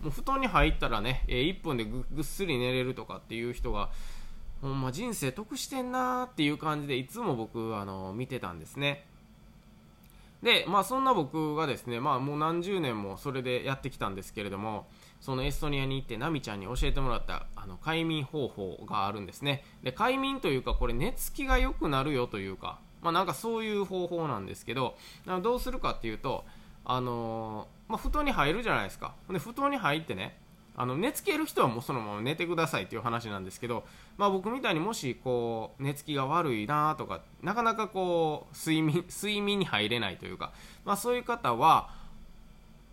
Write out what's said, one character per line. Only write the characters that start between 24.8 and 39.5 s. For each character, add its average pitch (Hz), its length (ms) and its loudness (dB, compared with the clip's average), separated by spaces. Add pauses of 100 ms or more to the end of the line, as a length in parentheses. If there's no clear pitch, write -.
あ 170 40 -4
の、 185 100 0
ど 233 160 4
う - 40 0
す 247 100 -2
る 254 80 -2
か - 120 0
っ - 100 -2
て - 80 -2
い - 60 -2
う 104 40 -6
と、 120 260 -2 (400)
あ 127 160 0
の 113 680 -2 (200)
ー、 220 40 -2
ま - 40 -2
あ、 - 20 0
布 269 120 0
団 294 140 4
に 277 80 4
入 156 200 4
る 233 120 0
じ 214 60 0
ゃ 151 40 4
な 117 60 4
い 101 40 0
で 95 60 -6
す - 80 -14
か。 - 160 -8 (160)
で、 185 80 0
布 233 160 -8
団 277 160 2
に 277 60 0
入 160 220 2
っ 160 40 -6
て 107 140 -4
ね、 - 200 -6 (380)
あ 123 120 -2
の、 127 100 0
寝 240 160 2
つ - 100 -6
け 311 140 2
る 311 80 2
人 - 160 0
は 165 80 8
も 117 120 0
う - 20 -6
そ 151 100 -4
の 127 80 0
ま 104 140 -4
ま 104 80 -2
寝 139 120 0
て 165 120 -2
く 170 100 0
だ 165 100 4
さ 131 140 0
い 95 40 -2
っ - 20 -12
て 113 100 -6
い - 20 -2
う 101 40 -6
話 117 260 -2
な 101 100 -4
ん 92 60 -6
で 95 60 -8
す - 100 -12
け 120 80 -4
ど、 113 160 -2 (320)
ま 202 100 4
あ、 202 40 6
僕 190 200 0
み 254 120 -4
た 233 80 2
い 180 40 4
に 151 60 2
も 208 140 0
し 123 280 -2
こ 117 560 0
う、 135 40 -6
寝 143 120 -2
つ 139 100 -14
き 151 100 -4
が 135 120 2
悪 151 300 2
い 104 100 0
な 151 300 4
と 113 100 -4
か、 - 140 -6 (220)
な 185 120 -2
か 233 80 2
な 226 120 4
か 220 140 0
こ 170 600 2
う、 - 60 -18
睡 160 260 4
眠、 160 260 4
睡 208 340 -2
眠 202 160 2